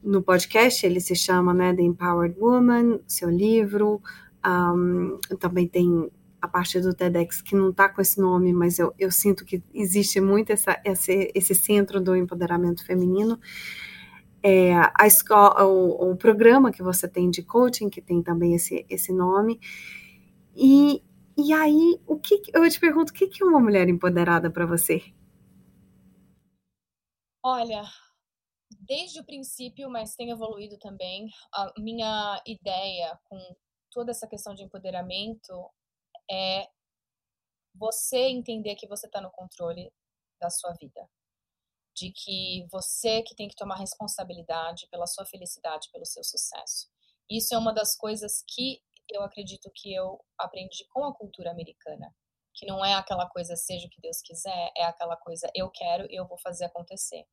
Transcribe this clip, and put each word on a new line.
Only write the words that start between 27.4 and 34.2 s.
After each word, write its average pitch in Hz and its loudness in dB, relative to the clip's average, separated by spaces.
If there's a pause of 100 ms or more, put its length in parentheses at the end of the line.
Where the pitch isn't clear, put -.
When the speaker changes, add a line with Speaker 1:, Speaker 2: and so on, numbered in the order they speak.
Speaker 2:
Olha, 233 -4 (1040)
desde 311 -10
o - -20
princípio, 269 -16
mas 226 -12
tem 233 -12
evoluído 214 -14
também, 196 -14 (240)
a 196 -8
minha 214 -8
ideia 185 -10
com 196 -20 (540)
toda 240 -10
essa 233 -14